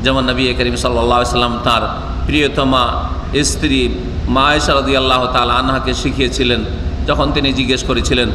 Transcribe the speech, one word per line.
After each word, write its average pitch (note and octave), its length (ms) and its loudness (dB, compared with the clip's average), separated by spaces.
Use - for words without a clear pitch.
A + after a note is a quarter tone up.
যেমন C3 260 0
নবী B2+ 240 0
করিম A#2+ 220 0
সাল্লাল্লাহু A#2+ 460 0
আলাইহি A#2+ 100 -2
সাল্লাম A#2+ 320 0
তার A2+ 180 2
প্রিয়তমা C#3 580 2
স্ত্রী C3 460 0
মা C3 200 2
আয়েশা D3 280 2
রাদিয়াল্লাহু C3 580 2
তাআলা A#2+ 200 2
আনহাকে C3 400 0
শিখিয়েছিলেন। B2 720 0
যখন D3 240 0
তিনি C#3 220 0
জিজ্ঞেস B2+ 300 0
করেছিলেন B2 520 0